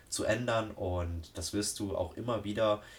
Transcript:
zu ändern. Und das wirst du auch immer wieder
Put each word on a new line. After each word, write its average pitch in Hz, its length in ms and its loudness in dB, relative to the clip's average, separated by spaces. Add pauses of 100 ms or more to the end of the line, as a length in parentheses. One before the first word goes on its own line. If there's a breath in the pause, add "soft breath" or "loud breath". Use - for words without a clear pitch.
zu - 140 -2
ändern. 113 480 2
Und 87 680 -2
das 92 160 -4
wirst 101 260 0
du 98 160 -2
auch 87 200 -2
immer 110 280 -2
wieder 104 380 4 (180 loud breath)